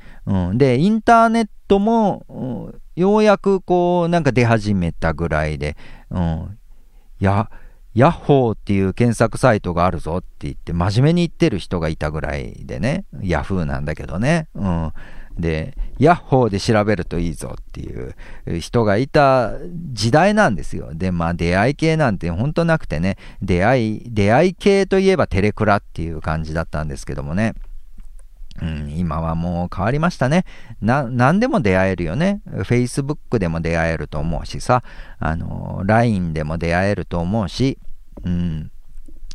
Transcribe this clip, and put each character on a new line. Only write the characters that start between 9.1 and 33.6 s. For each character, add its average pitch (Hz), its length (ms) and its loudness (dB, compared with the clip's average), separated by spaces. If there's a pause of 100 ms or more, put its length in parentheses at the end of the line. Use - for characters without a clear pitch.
索 113 200 2
サ 123 160 4
イ 101 60 0
ト 87 140 -4
が 85 120 4
あ 92 40 2
る 82 80 -4
ぞ 80 200 -4
っ 87 40 -6
て - 60 -16 (140)
言 71 100 -8
っ - 20 -10
て、 - 180 -10
真 95 300 2
面 143 40 6
目 160 80 6
に 175 120 2
言 - 80 -8
っ - 20 -18
て 165 140 2
る 98 80 -4
人 87 220 -4
が 80 80 0
い 80 80 -2
た 76 160 -4
ぐ 76 80 -4
ら 71 160 -4
い 60 280 -10
で - 140 -10
ね。 147 260 -2 (160)
ヤ 82 220 0
フ 98 160 -2
ー 82 60 -2
な 69 160 -4
ん 71 40 -4
だ 78 120 -4
け - 100 -12
ど 71 140 -6
ね。 156 340 0
う 101 100 -6
ん。 85 280 -2 (460)
で、 80 380 -2 (220)
ヤ 151 140 6
ッ - 40 6
ホ 131 280 2
ー 113 40 2
で 98 120 -2
調 107 240 2
べ 104 120 2
る 85 80 -6
と 80 140 -4
い 87 100 0
い 76 60 -4
ぞ 65 260 -10
っ - 120 -14
て - 80 -12
い - 160 -10
う 64 180 -10 (460)
人 117 240 0
が 101 120 4
い 131 120 0
た 131 440 4 (400)
時 113 200 2
代 185 220 6
な 208 140 6
ん 107 60 2
で 80 80 -4
す - 140 -4
よ。 62 160 -8
で、 90 180 -2
ま 85 180 0
あ、 87 60 0
出 85 220 2
会 113 160 4
い - 20 -2
系 160 220 2
な 147 140 4
ん 92 80 -2
て 85 120 -2
ほ 98 160 0
ん 156 60 -2
と 170 120 2
な 160 140 2
く - 80 -6
て 76 140 -2
ね、 92 160 0 (260)
出 92 220 2
会 110 320 2
い、 - 100 -12
出 107 260 2
会 165 180 6
い 170 40 -10
系 196 320 4
と 190 120 2
い 190 100 4
え 190 80 4
ば 123 100 2
テ - 160 0
レ 104 100 2
ク - 120 0
ラ 101 120 6
っ 107 60 -2
て - 200 -10
い 82 100 -4
う 78 80 -6
感 80 240 -2
じ 78 100 -6
だ 80 80 0
っ - 60 -6
た 78 140 -4
ん 78 60 -4
で 69 80 -6
す - 100 -12
け 73 80 -6
ど 67 80 -6
も 71 120 -6
ね。 107 200 0 (1040)
う - 40 -4
ん、 76 320 -6
今 80 240 -2
は 80 140 -2
も 87 320 -2
う - 80 -8
変 92 100 -4
わ 110 60 0
り 143 80 0
ま 170 120 0
し - 80 -12
た 127 100 2
ね。 175 160 2 (360)
な-、 127 280 2
何 131 320 4
で 254 80 2
も 262 120 2
出 95 160 4
会 95 160 2
え 90 40 -2
る 87 80 -2
よ 80 120 -2
ね。 101 300 0
Facebook 123 920 -2
で 90 100 2
も 82 120 -2